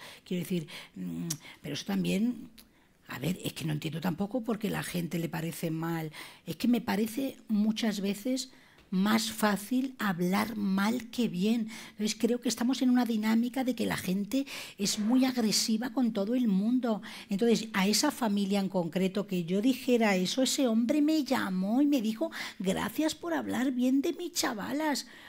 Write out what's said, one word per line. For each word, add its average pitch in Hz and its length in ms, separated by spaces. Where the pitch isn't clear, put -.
quiero 180 180
decir, 170 240
mm, 175 320
pero 147 120
eso - 120
también, 196 640
a - 100
ver, 156 260
es - 100
que 143 120
no 156 80
entiendo 151 280
tampoco 202 420
por 226 160
qué 196 100
la 151 140
gente 175 360
le 165 100
parece 160 420
mal. 160 400
Es 165 120
que 233 100
me 240 140
parece 220 560
muchas 214 540
veces 254 500
más 208 400
fácil 233 680
hablar 202 560
mal 202 560
que 233 180
bien. 214 400
Entonces, 214 280
creo 240 220
que 247 80
estamos 254 320
en 254 80
una 247 160
dinámica 226 580
de 240 120
que 214 100
la 190 120
gente 202 500
es 202 180
muy 247 280
agresiva 240 680
con 240 180
todo 202 220
el 254 140
mundo. 220 560
Entonces, 214 440
a 190 140
esa 214 220
familia 202 500
en 190 80
concreto 190 600
que 180 180
yo 190 160
dijera 233 540
eso, 185 260
ese 262 260
hombre 240 360
me 311 200
llamó 214 600
y - 20
me 285 160
dijo, 220 300
"Gracias 208 560
por - 220
hablar 233 360
bien 254 300
de 339 120
mis 349 200
chavalas". 254 720